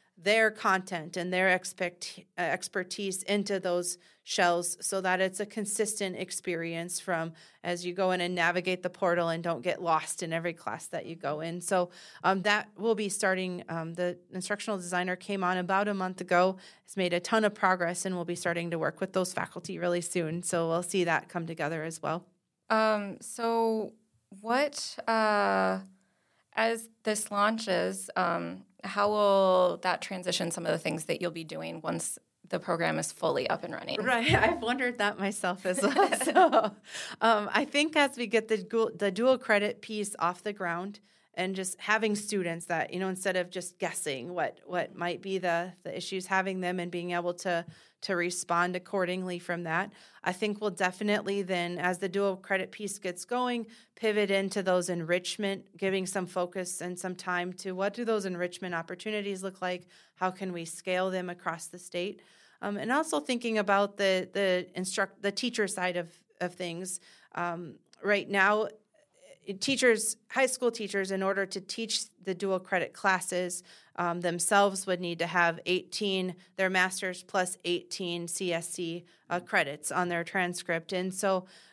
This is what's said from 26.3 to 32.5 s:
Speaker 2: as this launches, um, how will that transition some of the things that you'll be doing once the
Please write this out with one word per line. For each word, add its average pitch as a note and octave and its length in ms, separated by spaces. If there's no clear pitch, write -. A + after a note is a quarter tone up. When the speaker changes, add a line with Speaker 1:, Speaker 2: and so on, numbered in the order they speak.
Speaker 2:
as A3+ 340
this G#3+ 280
launches, G3+ 840
um, F3 480
how G3+ 280
will F#3+ 720
that F3+ 180
transition F3+ 500
some - 140
of E3+ 80
the D#3+ 60
things D#3 260
that - 160
you'll F3 100
be E3 140
doing D#3+ 380
once E3 360
the F#3 100